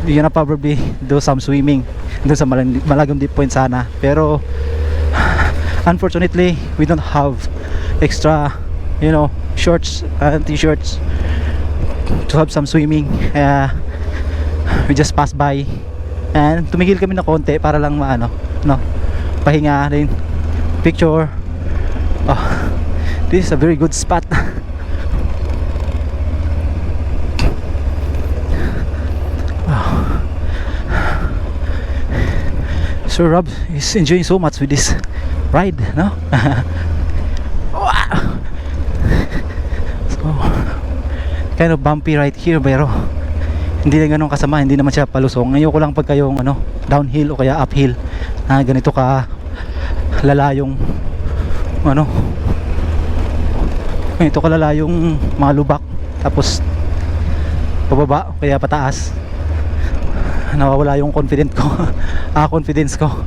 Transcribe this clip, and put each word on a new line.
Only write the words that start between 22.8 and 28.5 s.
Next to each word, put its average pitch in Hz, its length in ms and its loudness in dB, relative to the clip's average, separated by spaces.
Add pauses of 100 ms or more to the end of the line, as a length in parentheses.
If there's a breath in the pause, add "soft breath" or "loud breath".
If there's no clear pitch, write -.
this 180 160 4
is - 80 0
a 143 80 0
very 160 160 4
good 151 160 0
spot. - 320 -2 (4000 loud breath)